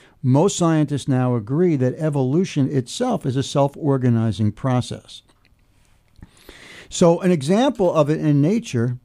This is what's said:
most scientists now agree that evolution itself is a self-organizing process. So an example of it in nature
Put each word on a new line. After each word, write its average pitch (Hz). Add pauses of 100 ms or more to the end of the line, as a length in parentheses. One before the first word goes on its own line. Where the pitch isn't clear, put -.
(240)
most 143
scientists 156
now 127
agree 147
that 127
evolution 147
itself 220
is 127
a 139
self-organizing 123
process. - (1700)
So 170
an 185
example 180
of 147
it 156
in 147
nature 127